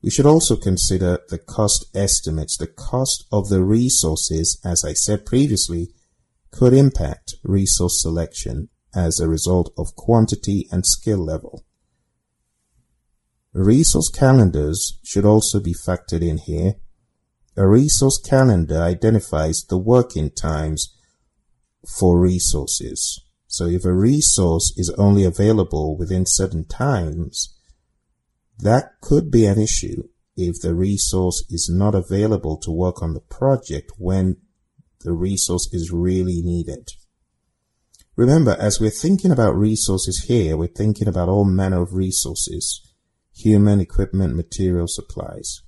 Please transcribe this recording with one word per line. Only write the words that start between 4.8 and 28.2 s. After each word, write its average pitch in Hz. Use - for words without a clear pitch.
I 76
said -
previously, 101
could 123
impact 131
resource 98
selection 80
as 87
a 85
result 87
of -
quantity 104
and 90
skill -
level. 78
Resource 135
calendars 92
should 101
also 104
be 85
factored 85
in 78
here. 87
A 98
resource 135
calendar 90
identifies 85
the 92
working 107
times 78
for 87
resources. -
So -
if 90
a 90
resource 98
is 90
only 101
available 90
within 92
certain 92
times, 85